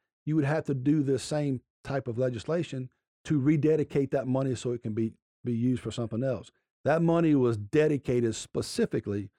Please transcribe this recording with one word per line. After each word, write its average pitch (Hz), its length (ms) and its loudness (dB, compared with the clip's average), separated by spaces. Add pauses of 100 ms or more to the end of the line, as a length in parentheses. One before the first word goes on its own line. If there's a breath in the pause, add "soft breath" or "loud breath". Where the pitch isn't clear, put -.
(280)
you 151 80 0
would 151 100 2
have 143 200 -2
to 143 100 -2
do 143 260 2
this 131 220 0
same 143 380 -4 (220)
type 139 240 -6
of 117 120 -4
legislation 127 720 -4 (340)
to 156 140 2
rededicate 147 720 2
that 131 160 0
money 131 260 0
so 123 180 -4
it 120 120 -6
can 110 100 -6
be, 113 200 -2 (300)
be 123 100 -4
used 120 280 0
for - 80 -8
something 113 340 -4
else. 127 280 -4 (340)
That 156 160 2
money 165 320 4
was 123 240 4
dedicated 123 760 0
specifically - 1040 -4